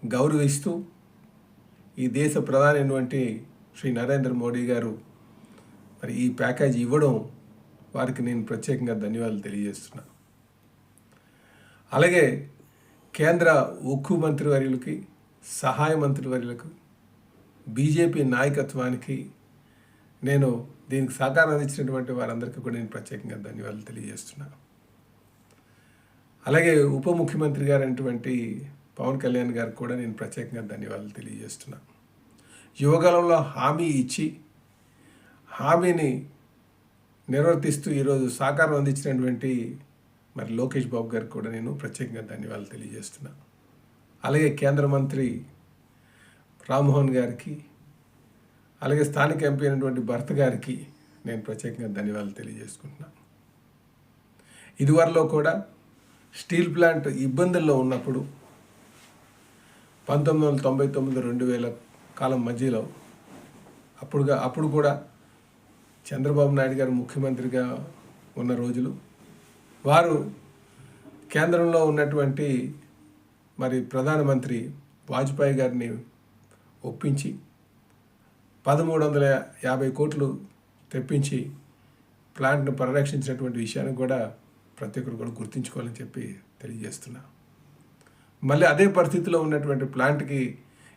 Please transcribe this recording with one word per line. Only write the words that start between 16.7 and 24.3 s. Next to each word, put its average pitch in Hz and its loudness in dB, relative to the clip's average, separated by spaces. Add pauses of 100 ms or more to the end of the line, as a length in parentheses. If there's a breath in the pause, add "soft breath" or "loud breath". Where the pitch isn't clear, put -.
బీజేపీ 151 2
నాయకత్వానికి 131 -2 (920 soft breath)
నేను 131 2 (160)
దీనికి 131 -2
సహకారం 160 2
అందించినటువంటి 131 -2
వారందరికీ 123 -6
కూడా 120 -6
నేను 113 -6
ప్రత్యేకంగా - -12
ధన్యవాదాలు 107 -12
తెలియజేస్తున్నా. 107 -14 (2000 soft breath)